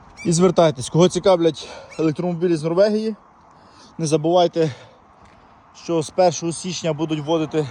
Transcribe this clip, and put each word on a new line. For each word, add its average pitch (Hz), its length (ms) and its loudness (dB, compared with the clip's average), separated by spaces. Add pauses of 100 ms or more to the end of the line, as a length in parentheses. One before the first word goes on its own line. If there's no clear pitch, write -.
(240)
і 170 80 0
звертайтесь. 165 580 2
Кого 175 180 4
цікавлять 170 600 2 (300)
електромобілі 170 580 -2
з 147 60 -10
Норвегії, 208 540 0 (840)
не 165 80 -4
забувайте, 160 680 0 (1080)
що 165 180 -2
з - 80 -12
першого 170 420 0
січня 165 400 -6
будуть 156 280 -4
вводити 156 500 -2